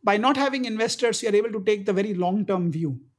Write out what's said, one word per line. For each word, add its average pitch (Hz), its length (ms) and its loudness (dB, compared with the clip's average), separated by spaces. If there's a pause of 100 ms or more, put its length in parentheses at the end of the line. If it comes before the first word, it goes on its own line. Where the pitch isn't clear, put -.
by 208 140 4
not 269 200 2
having 269 280 0
investors, 226 560 -2
we 233 80 -2
are 208 60 2
able 214 160 2
to 208 120 -6
take 208 220 0
the 202 80 0
very 202 200 0
long-term 185 580 0
view. 143 300 -4 (180)